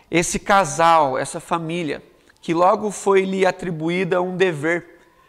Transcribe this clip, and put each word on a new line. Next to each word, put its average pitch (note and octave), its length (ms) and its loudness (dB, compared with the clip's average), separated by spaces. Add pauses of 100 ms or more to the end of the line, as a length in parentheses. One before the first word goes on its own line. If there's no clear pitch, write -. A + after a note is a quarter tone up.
esse E3+ 300 -2
casal, D#3+ 800 2
essa C#3 240 -6
família, E3 600 -6 (400)
que E3+ 120 -4
logo G3+ 360 2
foi F#3+ 340 2
lhe F#3+ 220 0
atribuída F3+ 760 -2
um F#3 160 -4
dever. E3+ 640 -2 (280)